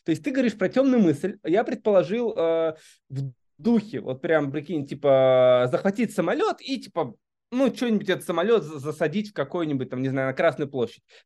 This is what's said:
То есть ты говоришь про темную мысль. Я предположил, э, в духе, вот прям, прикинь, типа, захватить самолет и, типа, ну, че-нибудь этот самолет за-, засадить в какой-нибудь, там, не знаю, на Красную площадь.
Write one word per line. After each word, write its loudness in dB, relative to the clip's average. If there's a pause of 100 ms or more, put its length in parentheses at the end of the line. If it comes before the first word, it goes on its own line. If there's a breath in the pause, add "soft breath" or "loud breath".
То -2
есть -4
ты -4
говоришь 0
про 0
темную 2
мысль. 0
Я 2
предположил, 0
э, 0 (360 loud breath)
в -8 (260)
духе, 0
вот -8
прям, 0
прикинь, -6
типа, 4
захватить -2
самолет -2
и, -6
типа, -6 (380)
ну, 2
че-нибудь 0
этот -2
самолет 2
за-, -12
засадить -4
в -20
какой-нибудь, -4
там, -6
не -2
знаю, -2
на -4
Красную -2
площадь. -6 (220 soft breath)